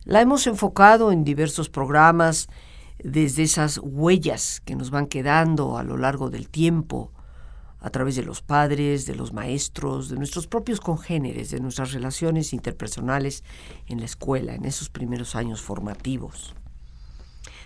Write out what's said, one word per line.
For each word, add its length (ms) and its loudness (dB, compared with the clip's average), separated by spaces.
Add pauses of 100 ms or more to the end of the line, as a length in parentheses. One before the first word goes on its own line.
La 160 8
hemos 260 4
enfocado 640 8
en 140 4
diversos 420 0
programas 800 6 (500)
desde 460 2
esas 400 2
huellas 800 2
que 140 -6
nos 120 -6
van 180 0
quedando 720 2
a 60 -4
lo 140 -4
largo 320 0
del 180 -8
tiempo, 640 0 (680)
a 120 -10
través 240 -2
de 80 -2
los 180 -10
padres, 640 2
de 100 -6
los 180 -8
maestros, 760 -4
de 80 -6
nuestros 300 -6
propios 340 -4
congéneres, 680 -4
de 80 -6
nuestras 340 -6
relaciones 580 -2
interpersonales 920 -4 (420)
en 140 -8
la 60 -8
escuela, 500 -4
en 100 -8
esos 240 -6
primeros 460 -6
años 260 -4
formativos. 960 -8 (1120)